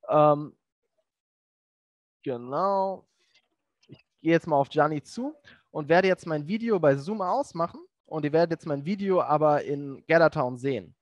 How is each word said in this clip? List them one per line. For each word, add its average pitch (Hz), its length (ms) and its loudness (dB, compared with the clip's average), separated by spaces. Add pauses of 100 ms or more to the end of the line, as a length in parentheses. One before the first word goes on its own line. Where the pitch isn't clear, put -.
Ähm, 151 480 2 (1700)
genau. 175 880 -4 (800)
Ich - 180 -20 (160)
gehe 165 120 2
jetzt 160 120 0
mal 151 120 0
auf 135 120 0
Gianni 151 320 0
zu 277 340 -10 (360)
und 151 180 -10
werde 185 180 4
jetzt 180 200 -2
mein 151 200 -6
Video 214 320 -2
bei 143 160 4
Zoom 190 260 -8
ausmachen 185 580 -4 (260)
und 156 180 -8
ihr 143 80 -2
werdet 165 200 2
jetzt 160 160 -8
mein 143 180 -4
Video 190 360 0
aber 147 420 2
in 139 420 -8
Gathertown 151 520 2
sehen. 120 440 -6